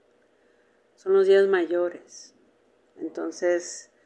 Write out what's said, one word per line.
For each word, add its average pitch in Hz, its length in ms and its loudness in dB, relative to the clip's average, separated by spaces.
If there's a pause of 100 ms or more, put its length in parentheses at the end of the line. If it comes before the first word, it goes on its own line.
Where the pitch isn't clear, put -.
(920)
Son 190 200 -4
los 196 120 4
días 196 220 6
mayores. 175 880 -4 (600)
Entonces, 170 920 -6 (160)